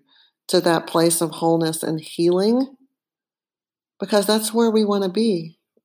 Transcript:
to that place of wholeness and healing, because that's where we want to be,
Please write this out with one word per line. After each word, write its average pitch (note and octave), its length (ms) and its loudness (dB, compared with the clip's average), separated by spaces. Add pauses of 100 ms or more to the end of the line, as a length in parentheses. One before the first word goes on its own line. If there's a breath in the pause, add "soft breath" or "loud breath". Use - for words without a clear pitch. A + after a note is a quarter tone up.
(480 soft breath)
to F3+ 140 2
that E3 260 0
place E3 340 0
of D#3+ 100 -2
wholeness E3 520 -2
and D#3+ 160 -4
healing, G3 760 0 (1200)
because G3+ 260 0
that's G#3+ 280 0
where A#3 180 2
we G#3+ 140 2
want G3+ 180 0
to F#3+ 60 -2
be, F3+ 480 -2 (280)